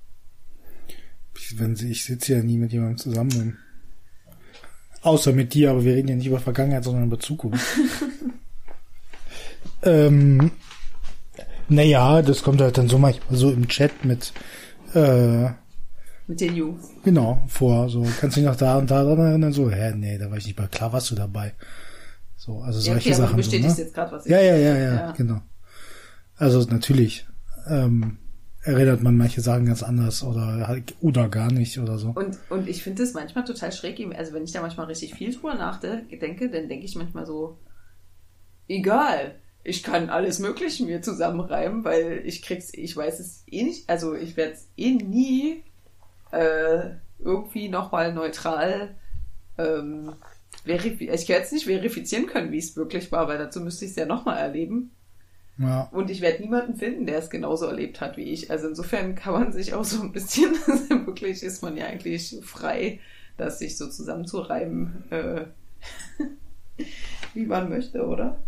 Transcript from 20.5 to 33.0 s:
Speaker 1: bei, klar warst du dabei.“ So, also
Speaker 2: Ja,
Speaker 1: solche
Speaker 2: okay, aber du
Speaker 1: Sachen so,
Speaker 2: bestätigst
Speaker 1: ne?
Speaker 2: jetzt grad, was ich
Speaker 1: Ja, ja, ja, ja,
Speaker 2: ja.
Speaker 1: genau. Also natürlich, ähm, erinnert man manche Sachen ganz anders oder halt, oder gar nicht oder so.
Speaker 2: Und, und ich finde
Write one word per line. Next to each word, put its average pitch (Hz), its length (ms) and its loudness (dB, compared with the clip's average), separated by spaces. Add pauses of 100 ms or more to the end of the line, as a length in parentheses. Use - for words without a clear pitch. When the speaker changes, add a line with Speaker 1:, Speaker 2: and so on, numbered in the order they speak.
Speaker 1:
bei, 98 100 -2
klar 113 260 -4
warst - 180 -2
du 120 40 -4
dabei.“ 104 400 -4 (840)
So, 107 240 -8
also 117 200 -2
Speaker 2:
Ja, 110 120 2
Speaker 1:
solche - 180 2
Speaker 2:
okay, 135 40 6
aber 127 80 6
du - 60 -
Speaker 1:
Sachen 117 140 4
so, 110 80 0
Speaker 2:
bestätigst 151 280 4
Speaker 1:
ne? 165 60 -4
Speaker 2:
jetzt - 100 -10
grad, - 180 -4
was - 140 -12
ich - 60 4
Speaker 1:
Ja, 175 80 8
ja, 180 160 8
ja, 147 200 6
ja, 131 180 2
Speaker 2:
ja. 120 180 -2
Speaker 1:
genau. 113 280 0 (960)
Also 127 240 6 (100)
natürlich, 120 560 2 (420)
ähm, 120 500 2 (440)
erinnert 131 400 4
man 120 140 6
manche 120 240 4
Sachen 120 260 2
ganz 117 160 2
anders 120 400 0
oder 113 460 -2
halt, 123 320 -6
oder 123 280 4
gar 110 220 0
nicht 123 280 0
oder 110 200 -2
so. 110 120 -4
Speaker 2:
Und, 190 280 -6 (120)
und 190 180 -4
ich - 140 -8
finde 190 200 -6